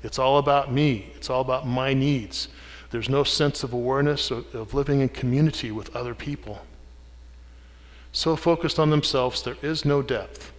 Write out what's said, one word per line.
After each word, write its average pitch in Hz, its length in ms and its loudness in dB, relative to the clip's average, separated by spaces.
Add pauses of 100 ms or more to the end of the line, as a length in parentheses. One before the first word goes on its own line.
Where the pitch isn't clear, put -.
It's 113 180 -6
all 135 180 4
about 139 340 4
me. 135 440 2
It's - 140 -12
all 131 120 0
about 127 260 -2
my 131 260 0
needs." 135 540 0 (440)
There's 113 180 -4
no 139 140 4
sense 147 400 2
of 123 100 -6
awareness 135 580 0
of, 120 240 -8
of 110 180 -8
living 139 280 2
in 131 80 2
community 127 640 0
with 107 240 -8
other 120 180 -6
people. 113 480 -10 (1500)
So 160 220 0
focused 170 440 2
on 151 100 6
themselves, 135 520 2
there 123 200 -8
is 151 240 -4
no 143 160 4
depth. 113 580 -6